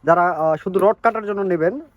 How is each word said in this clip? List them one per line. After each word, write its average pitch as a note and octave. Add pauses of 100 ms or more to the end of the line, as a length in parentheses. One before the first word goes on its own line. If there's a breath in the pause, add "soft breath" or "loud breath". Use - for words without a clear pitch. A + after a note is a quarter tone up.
যারা, E3+
আহ, D#3+
শুধু F#3+
রড G3+
কাটার A3
জন্য G3+
নেবেন F3+ (240)